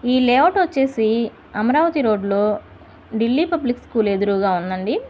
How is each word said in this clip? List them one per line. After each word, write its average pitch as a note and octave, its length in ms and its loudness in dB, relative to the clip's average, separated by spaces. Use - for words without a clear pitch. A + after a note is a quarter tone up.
ఈ - 20 2
లేఅవుట్ D4 360 4
వచ్చేసి C4+ 460 0
అమరావతి D4+ 460 0
రోడ్లో G3+ 380 0
ఢిల్లీ B3 320 2
పబ్లిక్ C#4 340 -4
స్కూల్ G#3+ 280 0
ఎదురుగా G3 460 0
ఉందండి. F#3 360 -4